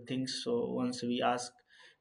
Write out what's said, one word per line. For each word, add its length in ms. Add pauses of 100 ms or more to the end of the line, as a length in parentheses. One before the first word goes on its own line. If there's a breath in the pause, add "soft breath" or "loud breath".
things. 340
So 280
once 320
we 200
ask 300 (480 loud breath)